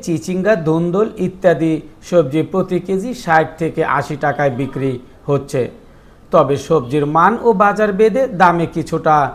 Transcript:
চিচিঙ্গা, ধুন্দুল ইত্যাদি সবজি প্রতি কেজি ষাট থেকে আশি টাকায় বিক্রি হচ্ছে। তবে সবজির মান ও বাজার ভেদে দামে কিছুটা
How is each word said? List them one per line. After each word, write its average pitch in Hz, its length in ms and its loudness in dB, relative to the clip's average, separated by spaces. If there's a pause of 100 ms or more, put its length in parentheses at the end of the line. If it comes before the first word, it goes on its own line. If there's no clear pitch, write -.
চিচিঙ্গা, 180 520 -2 (100)
ধুন্দুল 175 440 0 (100)
ইত্যাদি 170 540 2 (300)
সবজি 160 460 2
প্রতি 185 320 -2
কেজি 190 340 -4
ষাট 160 320 0 (120)
থেকে 160 240 -2 (160)
আশি 143 180 -4
টাকায় 143 400 0
বিক্রি 131 360 -4 (340)
হচ্ছে। 139 360 -2 (720)
তবে 143 320 4
সবজির 143 420 0
মান 165 260 4 (100)
ও 233 120 2
বাজার 202 380 2
ভেদে 220 300 2 (160)
দামে 170 280 4
কিছুটা 156 500 0 (180)